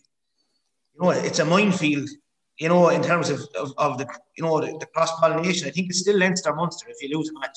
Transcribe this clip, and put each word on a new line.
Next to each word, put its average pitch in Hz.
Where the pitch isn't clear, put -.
you 156
know, 175
it's 135
a 165
minefield, 160
you 160
know, 175
in 170
terms 170
of, 131
of, 135
of 135
the, 139
you 175
know, 160
the, 160
the -
cross-pollination. 160
I 131
think 180
it's 180
still 202
Leinster-Munster 175
if 120
you 143
lose 156
a -
match. 135